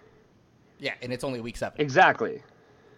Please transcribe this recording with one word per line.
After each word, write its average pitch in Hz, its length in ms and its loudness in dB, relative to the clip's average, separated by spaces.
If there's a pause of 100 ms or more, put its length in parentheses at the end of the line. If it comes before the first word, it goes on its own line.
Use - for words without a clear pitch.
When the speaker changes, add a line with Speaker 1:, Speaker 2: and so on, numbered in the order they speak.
(800)
Speaker 1:
Yeah, 127 220 -6
and 123 100 -8
it's 123 120 -6
only 127 180 -6
week 117 160 -10
seven. - 240 -6
Speaker 2:
Exactly. 135 600 4 (560)